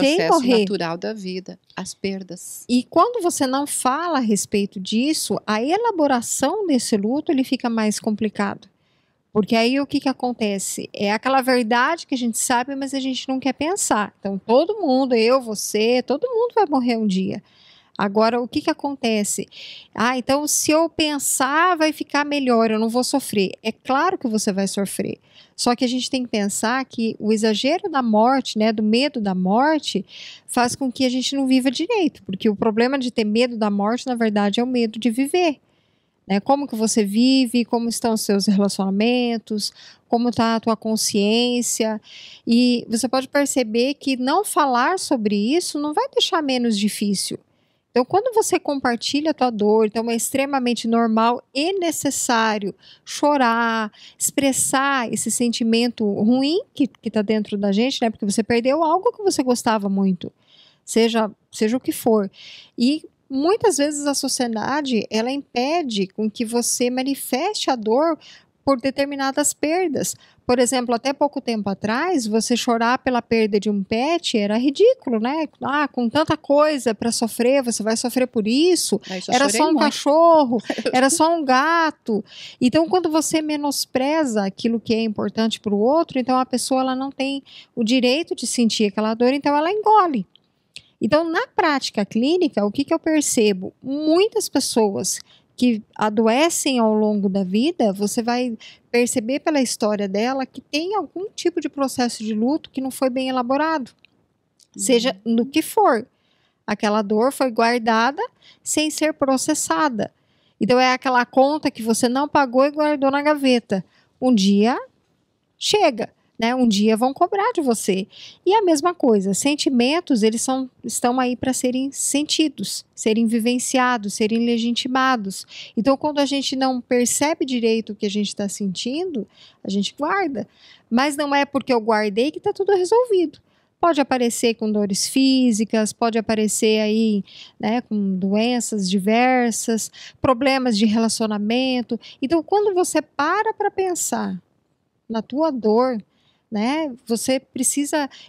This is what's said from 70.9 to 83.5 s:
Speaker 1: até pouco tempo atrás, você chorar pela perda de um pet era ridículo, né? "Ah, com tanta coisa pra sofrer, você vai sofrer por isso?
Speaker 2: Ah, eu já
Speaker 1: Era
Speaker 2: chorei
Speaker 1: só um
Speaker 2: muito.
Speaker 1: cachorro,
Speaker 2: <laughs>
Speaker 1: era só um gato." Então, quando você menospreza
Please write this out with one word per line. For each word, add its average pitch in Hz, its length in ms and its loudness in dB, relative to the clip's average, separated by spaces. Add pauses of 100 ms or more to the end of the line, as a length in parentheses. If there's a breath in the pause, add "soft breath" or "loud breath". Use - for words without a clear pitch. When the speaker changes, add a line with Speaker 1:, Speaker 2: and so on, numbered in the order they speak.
Speaker 1:
até 240 200 -2
pouco 285 280 -2
tempo 220 280 -4
atrás, 247 560 -2
você 220 300 0
chorar 233 420 0
pela 247 240 -2
perda 220 360 2
de 202 120 -2
um 202 120 0
pet 277 540 -2
era 208 220 0
ridículo, 277 600 2
né? 285 260 -2 (160)
"Ah, 277 260 -2
com 247 200 -2
tanta 311 300 0
coisa 285 560 2
pra 233 180 -4
sofrer, 247 500 0
você 233 200 -4
vai 220 160 0
sofrer 247 280 0
por 214 200 -2
isso? 285 520 2 (120)
Speaker 2:
Ah, 190 60 -6
eu 185 60 -6
já 185 120 -8
Speaker 1:
Era 185 120 4
Speaker 2:
chorei 208 120 0
Speaker 1:
só 302 60 4
um 359 80 2
Speaker 2:
muito. 302 80 4
Speaker 1:
cachorro, 302 800 4 (100)
Speaker 2:
<laughs> 247 240 -4
Speaker 1:
era 254 180 4
só 330 240 2
um 320 100 -2
gato." 277 760 0 (380 loud breath)
Então, 311 280 2
quando 349 220 0
você 311 320 0
menospreza 285 1040 -2